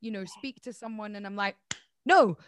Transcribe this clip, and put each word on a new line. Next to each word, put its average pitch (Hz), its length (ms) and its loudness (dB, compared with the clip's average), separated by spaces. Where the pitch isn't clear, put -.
you 220 100 -10
know, 196 140 -8
speak - 380 -14
to 247 100 -14
someone." 214 440 -12
And 202 100 -12
I'm 202 100 -10
like, 202 200 -2
"No, 220 420 6